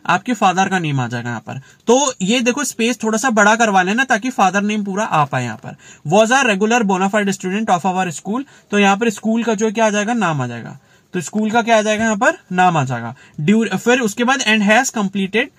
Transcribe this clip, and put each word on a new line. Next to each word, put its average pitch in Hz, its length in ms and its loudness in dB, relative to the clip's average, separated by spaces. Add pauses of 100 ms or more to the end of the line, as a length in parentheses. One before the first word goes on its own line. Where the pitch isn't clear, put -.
आपके 185 280 -2
फादर 190 340 2
का 190 100 0
नेम 147 220 -2
आ 120 80 -4
जाएगा 120 200 -6
यहाँ 113 120 -8
पर। 123 200 -12 (260)
तो 262 360 2
ये 226 180 0
देखो 247 240 0
स्पेस 233 380 -4
थोड़ा 220 160 -2
सा 262 120 0
बड़ा 214 260 4
करवा 208 260 2
लेना 214 220 0
ताकि 254 260 -2
फादर 196 320 0
नेम 208 220 -2
पूरा 196 200 -4
आ 156 200 0
पाए 131 200 -4
यहाँ 113 220 -10
पर। 123 100 -14 (340)
"Was 214 220 4
a 269 120 4
regular 220 380 2
bona 196 320 0
fide 202 260 -2
student 202 260 -4
of 185 140 2
our 185 320 -2
school", 233 320 -6 (260)
तो 208 80 0
यहाँ 202 180 4
पर 233 140 0
स्कूल 220 320 -2
का 220 120 0
जो 220 180 -2
क्या 220 140 2
आ 214 40 2
जाएगा, 208 240 -2
नाम 170 280 0
आ 123 40 -4
जाएगा, 120 320 -12 (340)
तो 180 80 -4
स्कूल 214 300 -4
का 233 120 2
क्या 226 160 4
आ 214 40 2
जाएगा 214 220 0
यहाँ 220 120 0
पर, 262 160 2 (200)
नाम 180 240 4
आ 139 80 2
जाएगा। 120 300 -6 (260)
Dur-, 202 360 2
फिर 240 240 2
उसके 233 240 -2
बाद 262 160 0
"and 214 220 0
has 214 320 2
completed 202 520 -2 (120)